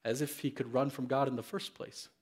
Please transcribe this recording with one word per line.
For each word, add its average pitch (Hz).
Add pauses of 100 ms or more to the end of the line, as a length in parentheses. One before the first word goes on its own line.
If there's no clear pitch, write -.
as 120
if 147
he 143
could 123
run 135
from 135
God 135
in 127
the 117
first -
place. - (120)